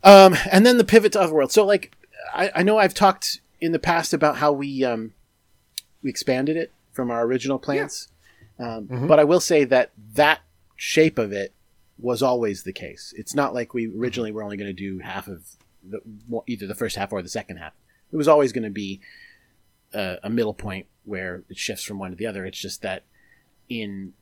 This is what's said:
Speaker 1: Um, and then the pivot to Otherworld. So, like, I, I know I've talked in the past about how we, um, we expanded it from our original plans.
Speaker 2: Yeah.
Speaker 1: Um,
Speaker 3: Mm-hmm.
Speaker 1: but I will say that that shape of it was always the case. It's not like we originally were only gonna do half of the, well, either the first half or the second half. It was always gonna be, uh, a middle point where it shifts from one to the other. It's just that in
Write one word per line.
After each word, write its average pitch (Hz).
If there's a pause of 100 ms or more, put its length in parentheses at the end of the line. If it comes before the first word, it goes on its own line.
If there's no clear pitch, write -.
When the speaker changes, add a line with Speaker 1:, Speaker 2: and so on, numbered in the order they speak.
Speaker 1:
Um, 190 (160)
and 196
then 247
the 226
pivot 214
to 202
Otherworld. 156
So, 214
like, 196 (360)
I, 190
I 175
know 208
I've 196
talked - (180)
in 165
the 160
past 165
about 151
how 147
we, 139
um, 113 (920)
we 135
expanded 139
it 165 (200)
from 123
our 117
original 127
plans. - (520)
Speaker 2:
Yeah. 117
Speaker 1:
Um, 107
Speaker 3:
Mm-hmm. 127
Speaker 1:
but 151
I 151
will 165
say 156
that 127 (240)
that 147 (340)
shape -
of 107
it 101 (440)
was 120
always 120
the 95
case. -
It's -
not 135
like 120
we 117
originally 110
were 107
only 104
gonna 101
do 95
half 92
of 87 (420)
the, 98 (280)
well, 117
either 101
the -
first 113
half 101
or 98
the 85
second -
half. 85 (380)
It 165
was 147
always 147
gonna 113
be, 98 (880)
uh, 95
a 101
middle 113
point 98 (200)
where 92
it -
shifts -
from 101
one 95
to 90
the 104
other. 98
It's 92
just -
that 95 (640)
in 196